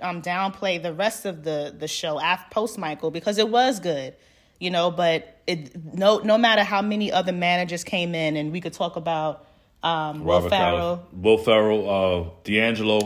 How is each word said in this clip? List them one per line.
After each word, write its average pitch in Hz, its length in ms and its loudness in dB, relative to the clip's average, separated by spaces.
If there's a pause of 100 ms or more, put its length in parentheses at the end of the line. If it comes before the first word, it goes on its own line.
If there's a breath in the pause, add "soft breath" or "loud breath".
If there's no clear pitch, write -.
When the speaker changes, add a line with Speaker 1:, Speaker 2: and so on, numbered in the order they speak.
Speaker 1:
um, 175 220 -6
downplay 185 580 -4
the 170 120 -4
rest 208 320 -4
of 165 180 -8
the, 151 340 -4
the 147 100 -8
show 156 320 -6
af-, 170 300 -2
post 220 300 -4
Michael 156 320 -4
because 165 260 -4
it 214 100 2
was 240 320 2
good, 147 360 -6 (440 soft breath)
you 180 120 -4
know, 175 180 2
but 165 560 0
it, 160 300 -6 (180)
no, 196 260 4
no 214 200 4
matter 220 240 4
how 196 180 0
many 208 300 -2
other 185 200 0
managers 175 520 -2
came 175 320 -4
in, 156 220 -2
and 151 140 -4
we 175 80 -6
could 170 140 -8
talk 170 220 -6
about, 156 500 -4 (380 soft breath)
um, 156 400 -4
Will - 120 2
Speaker 2:
Robert 87 140 2
Calif-, 95 300 2
Speaker 1:
Ferrell. 87 340 -4
Speaker 2:
Will 104 240 6
Ferrell, 107 520 4
uh, 92 400 2 (140)
D'Angelo, 107 640 2